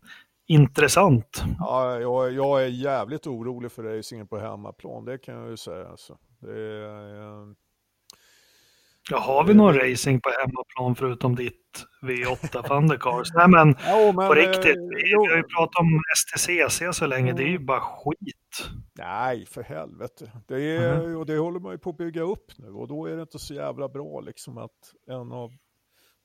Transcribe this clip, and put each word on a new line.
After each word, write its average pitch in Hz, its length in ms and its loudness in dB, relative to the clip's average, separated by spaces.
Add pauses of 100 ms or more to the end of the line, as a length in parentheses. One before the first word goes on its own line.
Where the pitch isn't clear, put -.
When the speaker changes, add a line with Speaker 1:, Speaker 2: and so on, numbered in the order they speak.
(480)
Speaker 1:
intressant. 147 960 4 (160)
Speaker 2:
Ja, 123 400 -2
jag, 127 320 -2
jag 135 320 0
är 127 40 0
jävligt 127 600 -4
orolig 120 440 -10
för 117 120 -16
racingen 110 440 -10
på 107 100 -10
hemmaplan, 107 680 -14
det 127 120 -10
kan 131 180 -18
jag 117 140 -14
ju 113 80 -12
säga. 87 300 -14
Alltså. - 300 -20 (220)
Det 110 200 -14
är, 107 600 -14
eh, 104 280 -20 (1600)
Speaker 1:
Ja, 131 100 -2
har 139 240 2
vi 185 80 6
Speaker 2:
Eh, 208 60 10
Speaker 1:
någon 202 160 10
Speaker 2:
det 131 180 2
Speaker 1:
racing 127 320 0
på 135 60 0
hemmaplan 127 680 -4
förutom 123 400 -2
ditt - 500 -12 (160)
V 127 240 -6
åtta 127 380 -6
Speaker 2:
<laughs> 113 40 -10
Speaker 1:
Thundercars? 127 680 2
Nej, 170 140 8
men 160 280 10 (140)
Speaker 2:
Jo, 214 160 6
men, 190 220 4
Speaker 1:
på 190 80 8
Speaker 2:
eh, 165 120 6
Speaker 1:
riktigt, 185 300 2
vi, 175 340 -4
Speaker 2:
jo. 214 120 4
Speaker 1:
vi 190 60 2
har 165 80 2
ju 160 60 0
pratat 165 360 0
om 160 220 4 (140)
S - 180 0
T 151 60 -6
C 165 300 0
C 170 240 -4
så 160 140 -2
länge, 127 260 0
det 131 100 -4
är 143 40 0
ju 180 80 0
Speaker 2:
Mm. 143 100 -8
Speaker 1:
bara 127 160 -2
skit. - 880 -10 (280)
Speaker 2:
Nej, 104 480 -6
för - 180 -16
helvete. 117 680 -16 (160)
Det 131 140 -6 (160)
är, 165 300 0
Speaker 1:
Mhm. 165 100 -8
Speaker 2:
och 160 80 -8
det 156 120 -4
håller 175 220 -4
man 185 120 -14
ju 180 60 -12
på 185 120 -10
att 160 80 -12
bygga 165 240 -8
upp 190 360 -8
nu, 117 100 -20
och 107 200 -14
då 151 180 -10
är 160 100 -10
det 165 60 -12
inte 156 180 -16
så - 140 -14
jävla 139 360 -8
bra, 143 320 -12
liksom, 131 360 -18
att - 360 -18 (140)
en 123 240 -14
av 120 200 -14 (720)